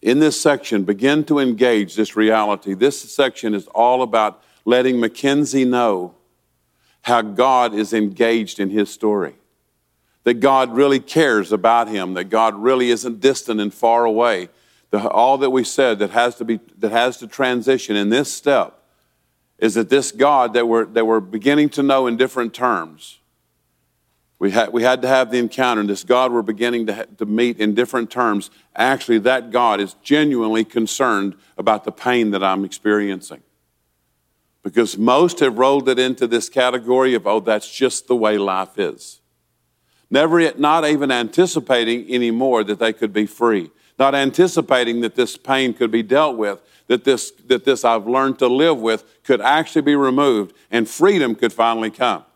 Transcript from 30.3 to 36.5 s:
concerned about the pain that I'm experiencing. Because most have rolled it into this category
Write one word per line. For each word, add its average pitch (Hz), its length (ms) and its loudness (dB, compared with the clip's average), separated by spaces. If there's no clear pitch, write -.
concerned 107 720 -2
about 104 280 0
the - 80 -8
pain 120 380 0
that 98 120 -2
I'm 95 220 0
experiencing. 98 760 -4
Because 104 340 0
most 139 420 2
have 127 180 0
rolled 131 300 2
it 123 120 0
into 127 280 0
this 113 220 -2
category 127 640 0